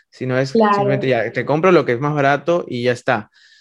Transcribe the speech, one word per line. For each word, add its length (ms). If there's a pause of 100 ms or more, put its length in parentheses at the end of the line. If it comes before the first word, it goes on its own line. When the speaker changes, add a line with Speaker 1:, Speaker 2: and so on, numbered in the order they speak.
Speaker 1:
sino 280
es 140
Speaker 2:
Claro. 240
Speaker 1:
simplemente, 320
"Ya, 240
te 140
compro 260
lo 140
que 80
es 80
más 120
barato 540
y 160
ya 80
está". 380 (320)